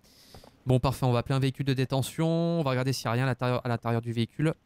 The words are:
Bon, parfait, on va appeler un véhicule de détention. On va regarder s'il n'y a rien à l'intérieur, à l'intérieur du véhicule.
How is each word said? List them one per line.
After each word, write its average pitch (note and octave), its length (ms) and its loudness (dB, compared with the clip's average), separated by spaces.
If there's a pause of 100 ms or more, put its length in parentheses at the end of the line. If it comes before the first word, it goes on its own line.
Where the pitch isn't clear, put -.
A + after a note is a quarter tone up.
(680)
Bon, B2+ 140 4
parfait, C3+ 240 0
on B2 80 4
va A#2+ 80 4
appeler C3+ 140 -2
un C3+ 60 2
véhicule C3+ 260 -2
de C3+ 80 0
détention. C3 520 -2
On E3+ 360 0
va C3+ 80 0
regarder B2+ 220 0
s'il - 140 -6
n'y A2+ 40 -2
a - 20 0
rien B2+ 120 2
à - 20 0
l'intérieur, B2 380 0
à B2 40 -4
l'intérieur A#2 320 -2
du A#2 120 -6
véhicule. A#2 420 0 (120)